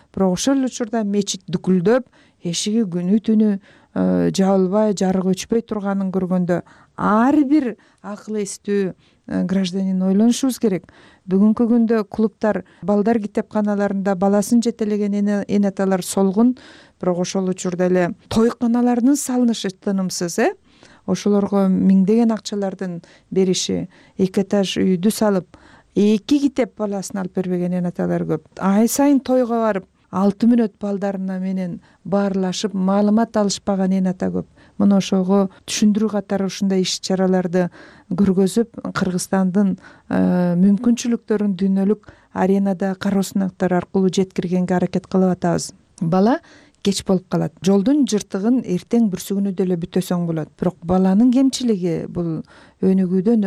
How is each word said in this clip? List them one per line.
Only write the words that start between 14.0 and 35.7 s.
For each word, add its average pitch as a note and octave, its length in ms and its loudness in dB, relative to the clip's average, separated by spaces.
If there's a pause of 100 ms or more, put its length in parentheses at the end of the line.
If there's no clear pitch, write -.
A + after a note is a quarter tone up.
баласын G3+ 480 2
жетелеген G#3 520 -2
эне, G3+ 340 0
эне G3+ 200 2
аталар F#3+ 340 -2
солгун, G#3 540 2 (440)
бирок F3+ 180 -2
ошол F#3 300 -2
учурда F#3 380 -2
эле F3+ 280 0 (140)
тойканалардын A#3+ 880 2
салынышы B3 540 -2
тынымсыз, F#3 680 -4
э? C#4+ 140 2 (540)
Ошолорго G3 640 0
миңдеген F#3+ 640 4
акчалардын F#3+ 720 -6 (280)
бериши, F3+ 580 0 (300)
эки F#3+ 220 0
этаж G3 360 0
үйдү F#3 340 2
салып, G3+ 360 0 (480)
эки G#3 460 2
китеп C4+ 360 -2
баласына G3+ 460 -6
алып F3+ 120 -8
бербеген F3+ 380 -2
эне F3 160 -2
аталар F3 380 -4
көп. D#3 160 -4 (160)
Ай G3+ 300 2
сайын C#4+ 320 2
тойго B3 420 0
барып, G3+ 240 -2 (240)
алты G3 380 2
мүнөт A#3 320 2
балдарына G3 600 -4
менен F#3 380 -6 (240)
баарлашып, F#3+ 720 -2
маалымат G#3 600 2
алышпаган F#3+ 560 0
эне F#3 220 0
ата F#3 180 -4
көп. F3+ 140 -4 (320)
Мына G3+ 220 4
ошого F#3+ 460 2 (220)
түшүндүрүү G#3+ 440 2